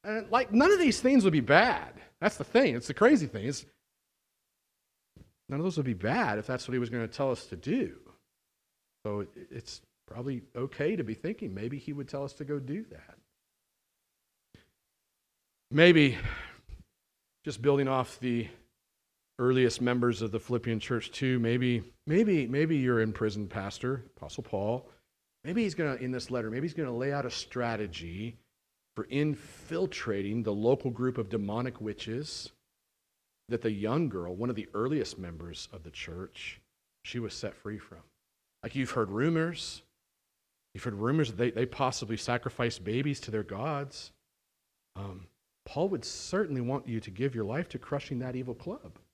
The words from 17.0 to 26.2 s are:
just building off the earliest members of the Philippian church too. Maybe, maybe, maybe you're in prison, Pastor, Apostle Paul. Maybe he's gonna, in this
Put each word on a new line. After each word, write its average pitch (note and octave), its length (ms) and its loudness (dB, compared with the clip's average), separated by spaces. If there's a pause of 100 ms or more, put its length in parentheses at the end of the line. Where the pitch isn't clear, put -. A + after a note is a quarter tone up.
just A2+ 180 -6
building C#3 260 6
off C3 320 0
the A#2+ 280 0 (880)
earliest B2+ 420 4
members A#2+ 420 2
of A2 80 -2
the G#2 100 -2
Philippian A#2 400 -2
church A#2 300 -4
too. B2+ 280 0
Maybe, A#2+ 440 2 (240)
maybe, F3 400 4
maybe D3+ 300 2
you're B2+ 240 4
in A2 120 2
prison, G#2 360 -2
Pastor, A#2 560 -4 (120)
Apostle - 260 -10
Paul. G#2+ 460 -2 (560)
Maybe F#3 180 0
he's F#3+ 120 0
gonna, D3+ 220 0
in B2+ 140 -4
this B2 200 -6